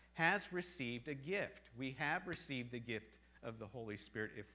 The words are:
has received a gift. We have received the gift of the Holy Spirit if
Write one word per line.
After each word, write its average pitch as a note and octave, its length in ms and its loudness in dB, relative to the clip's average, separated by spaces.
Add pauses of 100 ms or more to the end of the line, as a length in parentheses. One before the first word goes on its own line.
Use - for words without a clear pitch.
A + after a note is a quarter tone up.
(160)
has F3 380 6
received B2+ 540 -2
a D3 80 0
gift. D3 600 -2
We C3 220 -2
have D#3+ 300 2
received B2+ 440 -2
the A#2+ 80 0
gift A2+ 380 -2 (240)
of A2+ 160 -4
the A2 80 -6
Holy A2 320 -4
Spirit - 400 -2
if G#2 180 -6